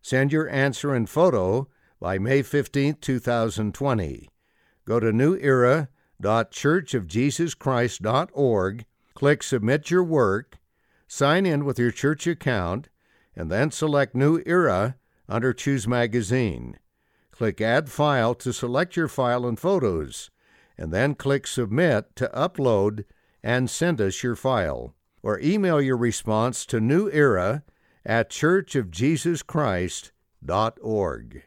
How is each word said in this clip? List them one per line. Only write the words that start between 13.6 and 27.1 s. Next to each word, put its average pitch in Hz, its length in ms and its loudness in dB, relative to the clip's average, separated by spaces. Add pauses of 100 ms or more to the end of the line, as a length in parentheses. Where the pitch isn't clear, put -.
select 143 440 0
New 147 320 2
Era 131 500 2 (320)
under 117 240 -2
Choose 131 340 -2
Magazine. 113 920 -2 (540)
Click 107 280 -4
Add 127 300 0
File 131 460 2
to - 140 -6
select 131 460 -4
your 165 120 0
file 123 360 0
and 117 160 -4
photos, 101 680 -2 (480)
and 78 140 -6
then 131 220 2
click 139 320 -2
Submit 123 720 0
to 127 160 -4
upload 107 720 0 (380)
and 123 260 0
send 165 320 0
us 95 220 -2
your 120 140 -2
file, 78 580 -2 (280)
or 104 180 -2
email 175 400 2
your 131 160 0
response 117 720 -2
to 117 140 -2
new 156 300 2